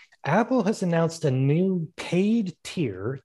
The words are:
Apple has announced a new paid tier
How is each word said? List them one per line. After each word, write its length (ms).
Apple 380
has 200
announced 420
a 60
new 640
paid 680
tier 600